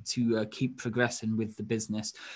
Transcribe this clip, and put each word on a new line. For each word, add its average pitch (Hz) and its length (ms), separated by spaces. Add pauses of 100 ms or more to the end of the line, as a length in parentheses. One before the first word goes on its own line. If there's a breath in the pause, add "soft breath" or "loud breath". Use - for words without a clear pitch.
(100)
to, 113 280
uh, 107 140
keep 131 260
progressing 117 580
with 107 200
the 107 80
business. 107 480 (240 loud breath)